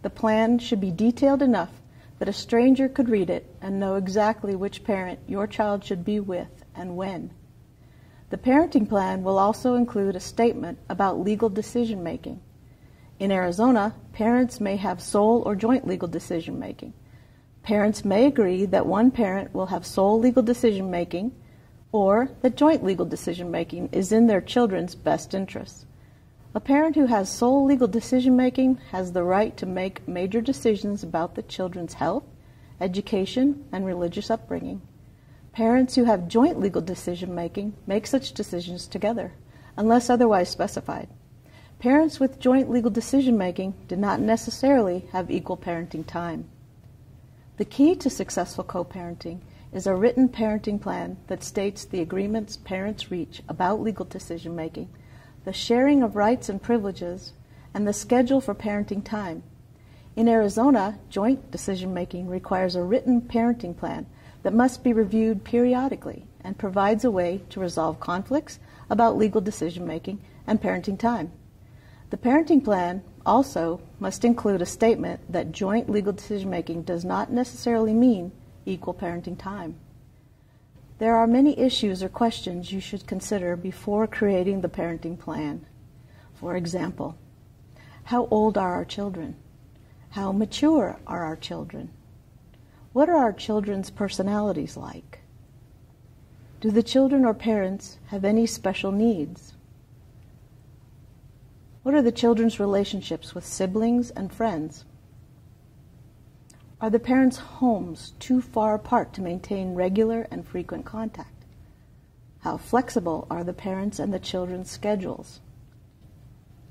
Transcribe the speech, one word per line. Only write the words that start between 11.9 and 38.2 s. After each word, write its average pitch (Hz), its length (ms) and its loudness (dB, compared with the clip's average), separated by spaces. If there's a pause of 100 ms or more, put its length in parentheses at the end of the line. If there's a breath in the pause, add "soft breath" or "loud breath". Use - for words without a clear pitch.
In 196 140 0
Arizona, 202 640 4 (180)
parents 240 480 2
may 202 160 -2
have 185 240 -4
sole 220 440 4
or 208 120 0
joint 226 300 2
legal 180 220 -4
decision-making. - 840 -8 (680 soft breath)
Parents 208 420 0
may 208 220 6
agree 202 400 2
that 190 200 2
one 214 240 4
parent 196 440 -2
will 190 120 -2
have 180 180 -6
sole 202 340 2
legal 247 240 4
decision-making 190 920 -2 (600 soft breath)
or 214 380 4 (120)
that 254 140 2
joint 302 280 6
legal 180 200 0
decision-making 170 840 -6
is 185 220 0
in 226 140 8
their 202 140 6
children's 190 540 0
best - 400 -2
interests. - 520 -8 (680 soft breath)
A 214 60 -2
parent 302 360 4
who 285 100 6
has 202 220 2
sole 269 360 4
legal 254 240 4
decision-making 254 880 4 (120)
has 185 220 -6
the 180 100 0
right 190 340 2
to 185 100 -6
make 185 400 -6
major 185 340 -2
decisions 214 640 0
about 170 320 -4
the 220 80 -8
children's 180 520 -8
health, 190 300 -2 (560 soft breath)
education, 202 920 -2
and 190 120 -4
religious 180 460 -4
upbringing. - 500 -6 (720 soft breath)
Parents 247 440 2
who 247 80 6
have 185 240 2
joint 262 320 4
legal 185 200 0
decision-making 180 920 -6 (120)
make 208 200 -2
such 269 260 -2